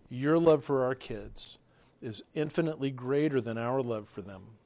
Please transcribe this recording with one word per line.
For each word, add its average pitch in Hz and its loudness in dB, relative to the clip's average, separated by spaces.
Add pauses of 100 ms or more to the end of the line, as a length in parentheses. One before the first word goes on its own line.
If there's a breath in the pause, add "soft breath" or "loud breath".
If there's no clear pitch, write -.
your 139 2
love 160 6
for 135 2
our 127 0
kids - -12 (440 soft breath)
is 110 -8 (120)
infinitely 151 0
greater 135 2
than 113 -2
our 123 0
love 110 -4
for - -12
them. 95 -12 (220)